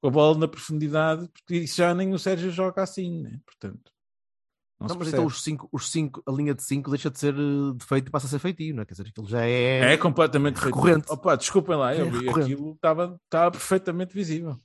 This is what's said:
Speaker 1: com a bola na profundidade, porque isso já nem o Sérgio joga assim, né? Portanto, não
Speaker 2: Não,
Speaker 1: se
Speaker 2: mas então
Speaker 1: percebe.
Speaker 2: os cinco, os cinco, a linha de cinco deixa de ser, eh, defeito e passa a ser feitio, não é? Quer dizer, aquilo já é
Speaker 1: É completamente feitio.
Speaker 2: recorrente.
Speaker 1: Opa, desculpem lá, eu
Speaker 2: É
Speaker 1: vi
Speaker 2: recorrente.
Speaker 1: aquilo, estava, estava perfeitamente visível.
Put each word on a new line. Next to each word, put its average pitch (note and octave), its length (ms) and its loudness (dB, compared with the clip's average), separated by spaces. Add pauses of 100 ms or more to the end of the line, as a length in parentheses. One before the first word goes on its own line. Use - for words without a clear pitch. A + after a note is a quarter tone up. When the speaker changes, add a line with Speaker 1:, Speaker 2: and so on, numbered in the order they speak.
Speaker 1:
com C#3+ 80 2
a - 20 0
bola D3+ 260 6
na D#3 120 0
profundidade, D#3 800 -2
porque - 300 -6
isso D#3+ 180 -6
já F3 180 4
nem F#3+ 180 0
o F3+ 60 -2
Sérgio F#3 320 -2
joga F#3 320 -2
assim, F3 400 -6
né? A#2 220 -12
Portanto, - 440 -14 (880)
não - 100 -12
Speaker 2:
Não, - 20 -6
Speaker 1:
se F3+ 100 -8
Speaker 2:
mas E3 80 -6
então D#3+ 160 0
Speaker 1:
percebe. D#3+ 40 0 (100)
Speaker 2:
os - 40 -10
cinco, D#3 300 -8
os - 180 -6
cinco, D3+ 380 -4
a C#3 60 -4
linha C#3+ 200 -2
de C3+ 80 -8
cinco C#3 280 -4
deixa C#3+ 200 -2
de C3+ 80 -12
ser, C#3+ 160 0
eh, C#3+ 440 0
defeito C3+ 320 -2
e - 20 -16
passa C#3 160 -2
a - 20 -6
ser C#3+ 100 -4
feitio, D#3 360 -6
não A2 80 -6
é? - 20 -8
Quer F2+ 100 -18
dizer, G2+ 120 -12
aquilo A2 220 -14
já A#2 160 0
é B2+ 480 4
Speaker 1:
É D#3+ 40 6
completamente D#3 600 2
feitio. C3 160 0
Speaker 2:
recorrente. D#3 340 6
Speaker 1:
Opa, D3+ 280 2
desculpem F3+ 400 0
lá, C3+ 180 2
eu D#3+ 120 0
Speaker 2:
É - 20 -2
Speaker 1:
vi A#2+ 160 -2
Speaker 2:
recorrente. C3 260 2
Speaker 1:
aquilo, D3 220 -6
estava, E3+ 500 0
estava E3+ 280 2
perfeitamente F#3 640 -2
visível. E3 520 -4